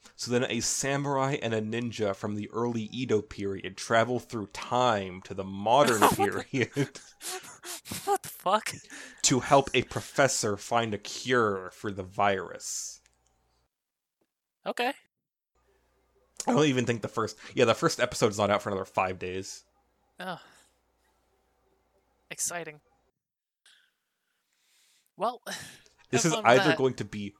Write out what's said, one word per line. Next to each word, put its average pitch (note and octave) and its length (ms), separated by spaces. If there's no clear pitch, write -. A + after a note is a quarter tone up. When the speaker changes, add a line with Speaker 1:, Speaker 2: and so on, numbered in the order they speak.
Speaker 1:
So - 160
then B2 180
a A2+ 120
samurai C#3 800
and A2+ 120
a A2 80
ninja A2 540
from G#2 200
the G#2 160
early A#2 320
Edo G#2+ 380
period G2 560
travel A#2 420
through A2 280
time G2+ 760
to - 100
the F#2+ 100
modern A2 580
Speaker 2:
<laughs> - 0
What - 100
the - 40
Speaker 1:
period G2+ 580
Speaker 2:
<laughs> - 260
What G4 180
the - 60
fuck? - 420
Speaker 1:
to C3 180
help C#3 320
a B2+ 100
professor A#2+ 760
find A#2 360
a G2+ 40
cure G#2 760
for A2 180
the F#2+ 120
virus. F#2+ 1000
Speaker 2:
Okay. A#3+ 280
Speaker 1:
I - 60
don't D#3 120
even B2+ 200
think A#2 160
the - 80
first, - 280
yeah, B2 120
the A2+ 80
first - 260
episode's A#2 380
not G#2 120
out G#2 120
for A2 80
another F#2+ 160
five F#2+ 340
days. F#2 440
Speaker 2:
Oh. F3+ 200
Exciting. D#3+ 480
Well, A#3+ 240
Speaker 1:
This B2 140
Speaker 2:
have B2 80
Speaker 1:
is - 40
Speaker 2:
fun - 80
with A#2 160
Speaker 1:
either F#3 100
Speaker 2:
that. - 80
Speaker 1:
going C3 180
to A2 100
be G2+ 340